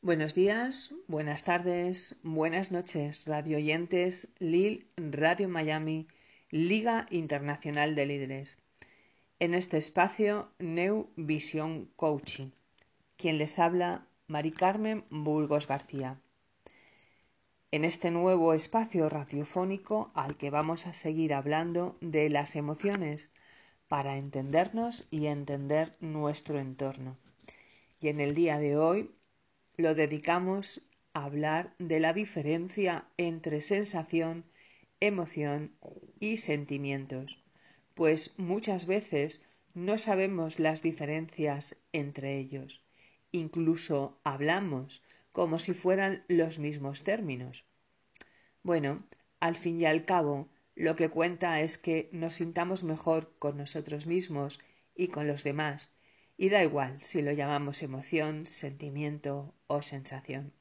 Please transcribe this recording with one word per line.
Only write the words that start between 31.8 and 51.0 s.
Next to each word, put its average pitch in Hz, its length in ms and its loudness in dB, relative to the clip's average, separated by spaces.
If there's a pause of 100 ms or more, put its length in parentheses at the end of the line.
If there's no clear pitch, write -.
la 160 120 4
diferencia 175 920 -2 (120)
entre 160 440 -2
sensación, 165 840 0 (560)
emoción 151 720 0 (480)
y 214 180 -2
sentimientos, 139 1080 -4 (500)
pues 160 460 4
muchas 185 480 -2
veces 170 580 -2 (300)
no 190 240 0
sabemos 190 600 0
las 156 220 2
diferencias 151 960 -2 (140)
entre 139 460 -4
ellos. 135 440 -10 (480)
Incluso 160 920 0
hablamos 147 800 0 (280)
como 165 280 2
si 180 160 2
fueran 190 520 2
los 165 300 4
mismos 147 460 -4
términos. 139 640 -4 (960)
Bueno, 160 420 0 (340)
al 170 160 2
fin 170 240 -2
y 165 60 4
al 160 200 4
cabo, 151 440 2 (240)
lo 160 220 2
que 165 140 2